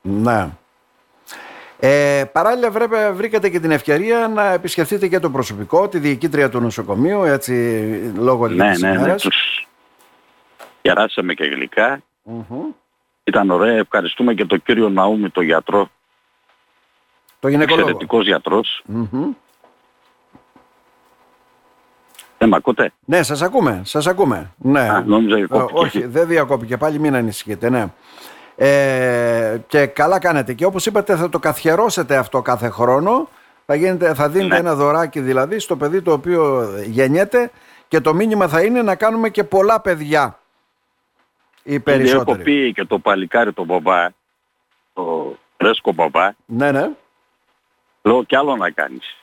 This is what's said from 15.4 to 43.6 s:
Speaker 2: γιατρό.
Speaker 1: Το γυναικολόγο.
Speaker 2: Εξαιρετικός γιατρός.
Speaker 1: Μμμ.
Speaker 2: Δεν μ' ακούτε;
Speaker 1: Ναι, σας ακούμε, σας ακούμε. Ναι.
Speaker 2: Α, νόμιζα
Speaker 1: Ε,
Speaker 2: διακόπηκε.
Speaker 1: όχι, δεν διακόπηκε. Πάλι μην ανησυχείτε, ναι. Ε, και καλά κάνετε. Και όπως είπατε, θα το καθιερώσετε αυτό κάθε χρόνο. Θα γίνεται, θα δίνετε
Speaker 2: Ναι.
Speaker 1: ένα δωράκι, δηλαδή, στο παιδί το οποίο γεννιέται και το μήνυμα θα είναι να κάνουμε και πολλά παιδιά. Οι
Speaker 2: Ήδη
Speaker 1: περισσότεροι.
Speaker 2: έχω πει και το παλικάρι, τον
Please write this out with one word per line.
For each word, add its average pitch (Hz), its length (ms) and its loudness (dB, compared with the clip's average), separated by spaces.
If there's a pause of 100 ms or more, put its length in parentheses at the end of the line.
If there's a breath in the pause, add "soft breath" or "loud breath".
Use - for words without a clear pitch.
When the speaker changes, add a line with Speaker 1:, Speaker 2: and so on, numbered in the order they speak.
Speaker 2:
γιατρό. 82 440 0 (1500)
Speaker 1:
Το 135 80 0
γυναικολόγο. 151 400 2
Speaker 2:
Εξαιρετικός - 380 0
γιατρός. - 600 -2
Speaker 1:
Μμμ. 117 440 -4 (3000)
Speaker 2:
Δεν 113 100 4
μ' 98 60 4
ακούτε; 117 380 0 (120)
Speaker 1:
Ναι, 165 180 2
σας 143 200 -2
ακούμε, 170 420 0
σας 151 220 -4
ακούμε. 151 500 0
Ναι. 135 240 2
Speaker 2:
Α, 104 260 0
νόμιζα 107 300 2
Speaker 1:
Ε, 101 80 0
Speaker 2:
διακόπηκε. 127 340 0
Speaker 1:
όχι, 143 280 -2
δεν 151 200 0
διακόπηκε. 127 500 0
Πάλι 151 220 -2
μην 147 160 0
ανησυχείτε, 113 560 -4
ναι. 117 160 0 (680 loud breath)
Ε, 123 1120 2
και 147 200 2
καλά 170 320 2
κάνετε. 151 340 0
Και 127 120 -2
όπως 190 220 0
είπατε, 202 300 0
θα 170 120 -2
το 160 100 -4
καθιερώσετε 160 800 0
αυτό 127 260 -2
κάθε 120 260 -2
χρόνο. 147 600 0 (380 soft breath)
Θα 143 80 0
γίνεται, 170 400 0
θα 147 140 0
δίνετε 190 260 0
Speaker 2:
Ναι. 180 60 2
Speaker 1:
ένα 170 140 0
δωράκι, 147 460 0
δηλαδή, 131 380 0
στο 180 180 -4
παιδί 151 260 -2
το 185 100 2
οποίο 156 560 0 (180)
γεννιέται 170 640 0 (380 soft breath)
και 160 120 2
το 156 140 0
μήνυμα 202 340 2
θα 160 140 2
είναι 233 200 0
να 196 120 0
κάνουμε 226 340 0
και 202 160 -2
πολλά 202 360 2
παιδιά. 151 580 -2 (1200)
Οι 143 100 -8
Speaker 2:
Ήδη 139 80 -2
Speaker 1:
περισσότεροι. 131 500 2 (100)
Speaker 2:
έχω - 20 -14
πει 139 300 0
και 98 120 -6
το 98 140 -2
παλικάρι, 95 540 0
τον 90 120 -8